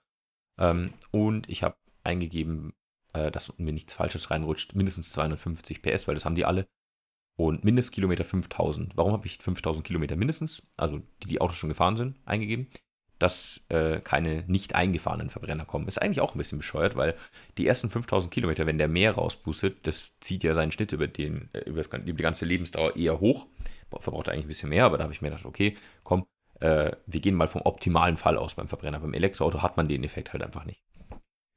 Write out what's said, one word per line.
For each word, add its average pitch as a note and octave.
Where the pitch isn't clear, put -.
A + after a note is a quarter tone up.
Ähm, F2
und G#2+
ich -
habe -
eingegeben, E2
äh, D#2
dass -
mir D#2
nichts D#2
Falsches -
reinrutscht, D#2
mindestens F#2+
zweihundertfünfzig D#2
P -
S, -
weil D#2
das D2+
haben D#2+
die E2+
alle. F#2+
Und D#2+
Mindestkilometer F#2+
fünftausend. E2
Warum E2+
habe G#2
ich -
fünftausend D#2+
Kilometer D#2+
mindestens, D#3
also -
die, -
die -
Autos E2+
schon D#2
gefahren F2+
sind, C3
eingegeben, A2
dass, -
äh, D#2+
keine D#2+
nicht F#2
eingefahrenen E2
Verbrenner D#2+
kommen? -
Ist -
eigentlich G3+
auch -
ein -
bisschen D2
bescheuert, D2+
weil D2+
die -
ersten A2
fünftausend F#2+
Kilometer, D#2+
wenn D#2
der D2+
mehr F2+
rauspustet, -
das -
zieht -
ja E2
seinen D#2+
Schnitt -
über D#2
den, D2+
äh, -
über D#2
das D#2
gan-, -
über D#2+
die D2
ganze E2
Lebensdauer E2
eher E2
hoch. A2+
Boah, -
verbraucht -
eigentlich D2+
ein D2+
bisschen D2+
mehr, F#2
aber E2+
da D#2+
habe D#2
ich -
mir D2
gedacht, D2+
okay, G2+
komm, F#2
äh, D#2
wir F#2
gehen G2
mal E2
vom -
optimalen E2
Fall D#2+
aus -
beim -
Verbrenner. D2
Beim D#2
Elektroauto -
hat -
man E2
den C#2
Effekt -
halt -
einfach -
nicht. -